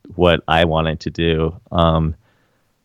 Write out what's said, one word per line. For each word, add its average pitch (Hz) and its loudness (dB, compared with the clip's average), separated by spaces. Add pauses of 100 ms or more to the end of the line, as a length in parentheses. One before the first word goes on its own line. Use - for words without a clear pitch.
(160)
what 85 2
I 82 2
wanted 80 -2
to - -10
do. 80 -4 (120)
Um, 80 0 (680)